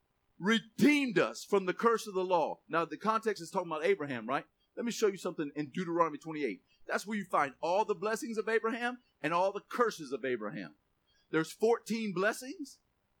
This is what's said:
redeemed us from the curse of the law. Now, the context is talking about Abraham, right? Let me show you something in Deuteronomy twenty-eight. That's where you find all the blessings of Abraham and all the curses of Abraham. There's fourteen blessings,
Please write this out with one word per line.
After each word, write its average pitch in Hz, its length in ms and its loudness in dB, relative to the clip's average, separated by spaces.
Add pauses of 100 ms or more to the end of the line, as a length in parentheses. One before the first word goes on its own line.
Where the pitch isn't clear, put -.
(380)
redeemed 226 800 4
us 117 260 0
from 196 220 2
the 180 80 0
curse 220 320 2
of 202 80 -12
the 185 100 0
law. 170 440 0
Now, 165 160 0
the 156 120 -8
context 214 460 -2
is 160 80 -12
talking 180 200 -4
about 156 140 -4
Abraham, 139 420 0
right? 139 180 -2 (320)
Let - 80 -6
me 233 80 -2
show - 140 2
you 202 100 2
something 165 400 -4
in 147 140 -6
Deuteronomy 170 480 0
twenty-eight. 147 440 -6 (240)
That's 202 200 -2
where 214 100 -4
you 202 80 -4
find 143 360 2
all 185 240 2
the 202 100 0
blessings 220 420 -4
of 214 120 -4
Abraham 233 500 -2 (240)
and 156 100 0
all 185 180 2
the 196 120 -8
curses 170 500 -2
of 123 120 -4
Abraham. 104 500 -4 (560)
There's 160 200 0
fourteen 220 640 0
blessings, 254 680 -4 (420)